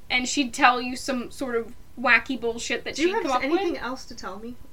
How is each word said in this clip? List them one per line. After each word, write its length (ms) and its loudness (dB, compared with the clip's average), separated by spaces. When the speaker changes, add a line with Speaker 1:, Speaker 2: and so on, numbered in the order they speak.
Speaker 1:
And 180 0
she'd 260 0
tell 280 6
you 160 -6
some 340 -4
sort 240 -4
of 180 -2
wacky 400 4
bullshit 440 -2
that 120 -6
Speaker 2:
Do 60 -2
you 60 6
Speaker 1:
she'd 80 0
Speaker 2:
have 80 0
Speaker 1:
come 80 0
up 120 4
Speaker 2:
anything 300 2
Speaker 1:
with. 80 -4
Speaker 2:
else 240 -6
to 100 -12
tell 240 -8
me? 160 -10